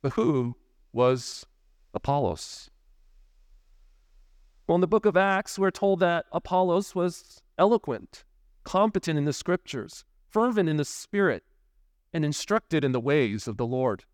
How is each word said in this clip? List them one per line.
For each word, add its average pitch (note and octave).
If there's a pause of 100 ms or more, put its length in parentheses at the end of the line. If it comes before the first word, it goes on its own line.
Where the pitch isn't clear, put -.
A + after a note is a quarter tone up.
But C#3
who C3+ (360)
was B2 (480)
Apollos? - (2000)
Well, E3+
in F3+
the F3+
book G#3
of F3+
Acts, F#3+
we're G3
told G3
that E3+
Apollos F#3
was - (160)
eloquent, D#3+ (400)
competent F#3
in C#3+
the D3
scriptures, - (240)
fervent G#3+
in D#3
the D3
spirit, F3+ (680)
and D#3
instructed D3+
in C3
the B2
ways A#2+
of G#2
the A#2+
Lord. B2